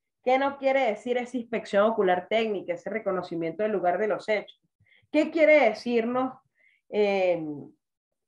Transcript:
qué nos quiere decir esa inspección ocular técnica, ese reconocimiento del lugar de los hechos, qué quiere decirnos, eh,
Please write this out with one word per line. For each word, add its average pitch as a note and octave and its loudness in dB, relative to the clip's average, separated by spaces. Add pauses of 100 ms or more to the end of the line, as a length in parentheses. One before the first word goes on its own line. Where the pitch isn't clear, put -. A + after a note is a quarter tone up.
(240)
qué B3+ 4
nos C#4 0
quiere C4+ 2
decir A#3+ -2
esa B3 -6
inspección G#3 0
ocular F#3+ 0
técnica, G#3 -2
ese E3+ -8
reconocimiento F#3 -6
del A3 -2
lugar F3 0
de G#3+ -2
los - -4
hechos, - -4 (520)
qué D#4 2
quiere D4+ 6
decirnos, A#3+ -2 (560)
eh, F#3+ 0 (840)